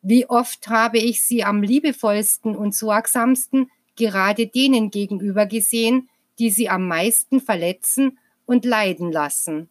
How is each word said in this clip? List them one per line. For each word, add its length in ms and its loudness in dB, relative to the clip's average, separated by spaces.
Wie 240 4
oft 420 -2
habe 300 2
ich 240 0
sie 200 0
am 220 0
liebevollsten 880 0
und 220 -4
sorgsamsten 960 0
gerade 500 0
denen 460 2
gegenüber 540 -2
gesehen, 640 -2
die 120 2
sie 180 -2
am 180 -2
meisten 540 0
verletzen 800 -2
und 200 0
leiden 460 -2
lassen. 600 -4